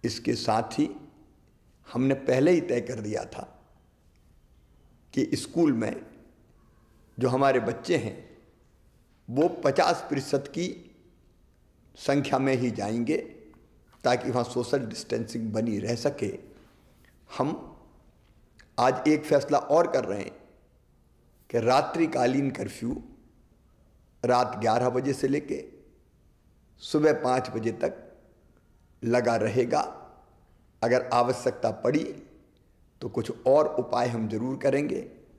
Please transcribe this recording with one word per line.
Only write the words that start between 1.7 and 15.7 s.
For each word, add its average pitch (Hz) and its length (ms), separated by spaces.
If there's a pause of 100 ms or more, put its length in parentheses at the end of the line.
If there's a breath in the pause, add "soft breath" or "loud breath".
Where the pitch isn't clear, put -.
हमने 135 340
पहले 135 280
ही 165 120
तय 123 200
कर 110 180
दिया 107 260
था - 160 (1700)
कि - 220
स्कूल 156 380
में 113 200 (1200)
जो 120 100
हमारे 131 340
बच्चे 123 360
हैं - 180 (1120)
वो 147 200 (160)
पचास 165 440
प्रतिशत 139 400
की 175 200 (1300)
संख्या 143 400
में 135 160
ही 120 180
जाएंगे 113 440 (880)
ताकि 123 260
वहाँ 120 160
सोशल 120 400
डिस्टेंसिंग 113 680
बनी 110 280